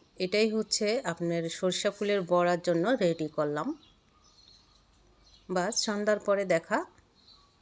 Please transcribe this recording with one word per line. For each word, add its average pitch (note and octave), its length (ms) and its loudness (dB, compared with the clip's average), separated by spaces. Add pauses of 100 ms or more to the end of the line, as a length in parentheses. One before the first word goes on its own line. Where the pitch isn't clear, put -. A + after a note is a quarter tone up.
(180)
এটাই G#3 320 2
হচ্ছে G#3+ 540 0
আপনার E3+ 460 -2
সরিষা F#3 420 0
ফুলের G3+ 300 0
বড়ার F3 400 2
জন্য E3+ 260 2
রেডি E3+ 400 0
করলাম। D#3 520 -4 (1700)
বাস, F#3 360 -2
সন্ধ্যার G#3 340 0
পরে G3+ 260 0
দেখা। F#3 400 0 (760)